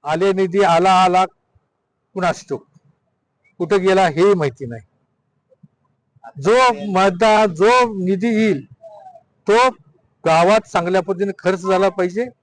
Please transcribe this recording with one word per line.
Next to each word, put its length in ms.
आले 300
निधी, 280
आला, 420
आला, 220
कुणास 300
ठाऊक 220
कुठं 240
गेला 260
हेही 260
माहिती 320
नाही. 160
जो 100
मतदार, 540
जो 240
निधी 220
येईल 380
तो 220
गावात 420
चांगल्या 340
पद्धतीने 380
खर्च 200
झाला 300
पाहिजे 360